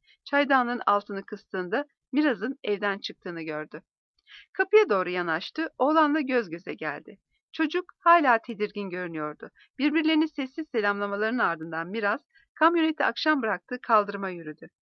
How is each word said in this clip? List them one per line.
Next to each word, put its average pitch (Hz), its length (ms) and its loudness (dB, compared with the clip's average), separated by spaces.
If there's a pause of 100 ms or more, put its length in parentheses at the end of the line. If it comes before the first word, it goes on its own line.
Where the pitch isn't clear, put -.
(240)
Çaydanlığın 254 640 0
altını 202 400 -2
kıstığında 202 600 -6 (260)
Miraz'ın 262 520 0
evden 202 360 -2
çıktığını 175 420 -10
gördü. 156 400 -8 (720)
Kapıya 381 360 4
doğru 185 200 0
yanaştı, 180 680 -4
oğlanla 302 440 4
göz 254 280 0
göze - 240 -10
geldi. 156 460 -10 (320)
Çocuk 320 340 -2 (140)
hala 302 420 6
tedirgin 202 480 -6
görünüyordu. 165 600 -6 (300)
Birbirlerini 311 480 2
sessiz 285 440 -8
selamlamaların 202 680 -2
ardından 165 500 -2
Miraz, 208 340 -2 (340)
kamyoneti 320 500 2
akşam 285 360 0
bıraktığı 220 400 -4
kaldırıma 196 480 0
yürüdü. 170 380 -10 (140)